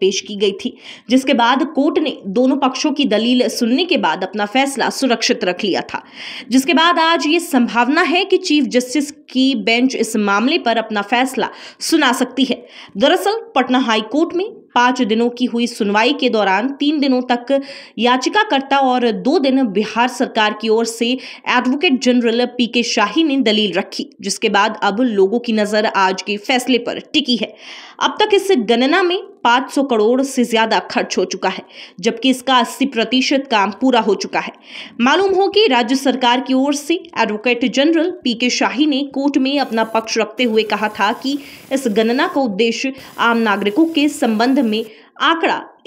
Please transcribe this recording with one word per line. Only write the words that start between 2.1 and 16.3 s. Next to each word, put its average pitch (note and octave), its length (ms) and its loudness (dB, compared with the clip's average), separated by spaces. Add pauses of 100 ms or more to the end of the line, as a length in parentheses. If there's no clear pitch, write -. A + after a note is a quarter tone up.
दोनों B3+ 300 2
पक्षों C4+ 360 -2
की C#4+ 140 0
दलील A#3 420 2
सुनने B3 360 0
के E4 140 0
बाद E3+ 240 -2
अपना G#3 240 -4
फैसला C4 440 -2
सुरक्षित A#3 520 0
रख F3+ 200 -2
लिया E3 200 0
था, - 200 -10 (460)
जिसके C4+ 240 2
बाद E4+ 260 4
आज E4 280 2
ये E4 140 2
संभावना A#3+ 600 0
है F4+ 220 0
कि F#4 140 2
चीफ D4 280 0
जस्टिस B3+ 440 -2 (180)
की C4 280 2
बेंच A#3 380 2
इस - 220 -4
मामले G#3+ 420 0
पर A#3 180 0
अपना A3 260 -4
फैसला B3 460 -2 (320)
सुना D4 320 2
सकती C4 320 -2
है। - 200 -6 (320)
दरअसल F4+ 440 2 (140)
पटना B3+ 240 2
हाईकोर्ट A#3+ 560 0
में F4+ 100 -2 (300)
पाँच B3+ 260 2
दिनों A3+ 280 2
की A#3+ 160 -2
हुई A#3 220 -2
सुनवाई A3 460 0
के C4+ 160 0
दौरान G#3 420 2